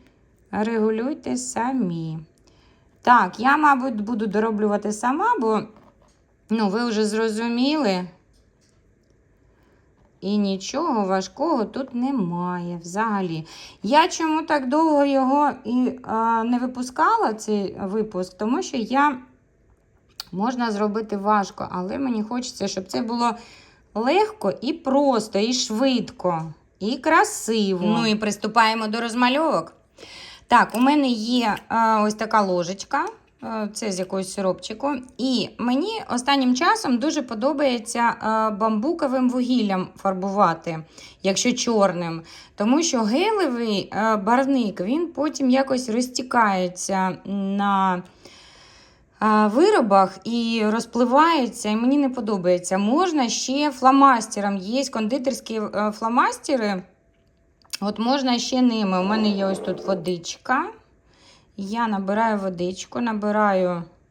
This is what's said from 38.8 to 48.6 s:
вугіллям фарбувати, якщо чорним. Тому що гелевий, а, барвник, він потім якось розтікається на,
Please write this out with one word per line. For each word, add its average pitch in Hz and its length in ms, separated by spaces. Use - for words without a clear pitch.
вугіллям 226 680
фарбувати, 185 880
якщо 196 300
чорним. 175 720
Тому 254 260
що 262 200
гелевий, 240 880
а, 220 240
барвник, 240 640
він 285 320
потім 277 380
якось 262 380
розтікається 202 1400
на, 196 800